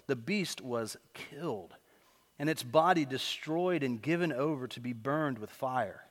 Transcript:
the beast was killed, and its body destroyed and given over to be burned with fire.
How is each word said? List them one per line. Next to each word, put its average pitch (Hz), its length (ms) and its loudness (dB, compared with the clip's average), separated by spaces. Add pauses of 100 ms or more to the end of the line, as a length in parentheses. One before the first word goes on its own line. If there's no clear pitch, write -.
the 139 80 0
beast 160 460 -2
was 117 360 -4 (180)
killed, 131 600 -8 (640)
and 143 100 0
its 160 140 0
body 156 420 6
destroyed 156 760 0
and 123 180 0
given 165 320 2
over 131 360 0
to - 100 -10
be 123 140 -4
burned 139 480 0
with 104 100 -8
fire. 127 600 -2